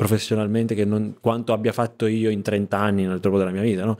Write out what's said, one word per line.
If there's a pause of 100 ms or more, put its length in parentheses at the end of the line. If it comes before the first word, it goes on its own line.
professionalmente
che
non,
quanto
abbia
fatto
io
in
trenta
anni
nel
tempo
della
mia
vita,
no?